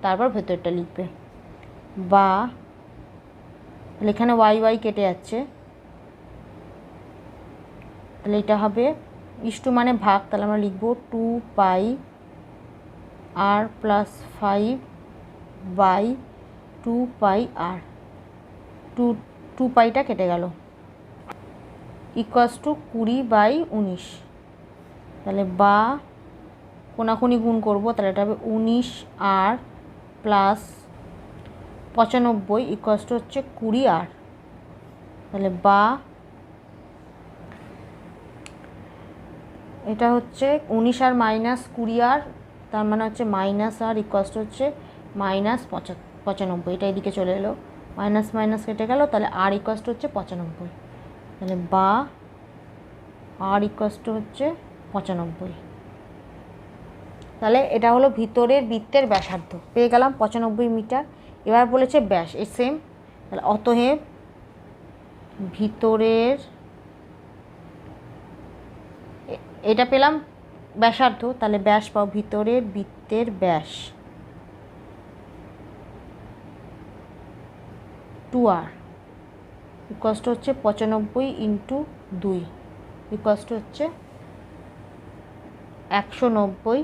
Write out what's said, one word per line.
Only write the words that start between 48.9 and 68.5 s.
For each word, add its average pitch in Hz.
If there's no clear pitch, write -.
গেল, 269
তাহলে 208
আর 196
equals 214
to -
হচ্ছে -
পঁচানব্বই, 175
তাহলে 185
বা 190
আর 202
equals 208
to 226
হচ্ছে 214
পঁচানব্বই। 180
তাহলে 233
এটা 233
হলো 262
ভিতরের 240
বৃত্তের 233
ব্যাসার্ধ, 185
পেয়ে 240
গেলাম 254
পঁচানব্বই 226
মিটার। 247
এবার 233
বলেছে 262
ব্যাস, 170
এই 214
সেম, 254
তাহলে -
অতএব 240
ভিতরের 226